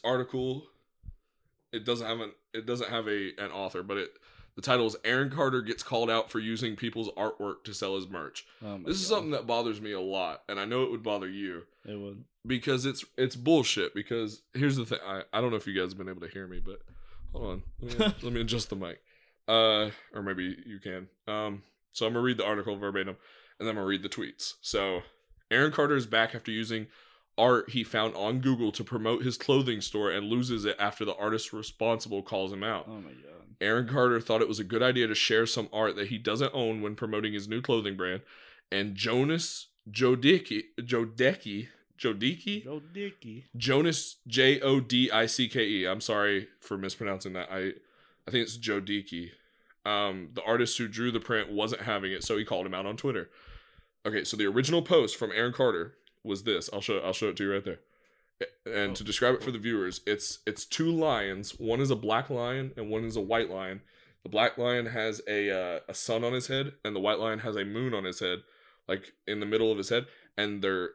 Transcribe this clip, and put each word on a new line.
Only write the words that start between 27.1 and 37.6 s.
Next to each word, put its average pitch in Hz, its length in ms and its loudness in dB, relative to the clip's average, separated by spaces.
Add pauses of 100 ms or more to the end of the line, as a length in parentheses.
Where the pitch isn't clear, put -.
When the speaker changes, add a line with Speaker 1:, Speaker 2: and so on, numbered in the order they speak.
Speaker 1:
art 120 320 6
he 120 140 -2
found 110 320 0
on 113 240 0
Google 120 320 4
to - 120 -6
promote 113 380 0
his 127 160 -2
clothing 127 420 2
store 104 300 0
and 101 160 -2
loses 117 380 0
it 101 140 2
after 101 260 0
the 101 120 0
artist 107 360 -2
responsible 110 720 -2
calls 95 300 -2
him 95 120 -8
out. 107 240 -4
Speaker 2:
Oh 110 120 -14
my 78 120 -16
God. 71 480 -20
Speaker 1:
Aaron 113 280 2
Carter 123 320 4
thought 113 220 2
it - 60 6
was 104 120 -2
a 104 40 -4
good 113 180 0
idea 123 240 6
to 107 80 0
share 113 320 4
some 113 260 -2
art 107 240 2
that 101 120 -2
he 113 100 -4
doesn't 117 360 0
own 113 280 0
when 104 120 -4
promoting 107 380 -2
his 101 160 -6
new 110 140 -2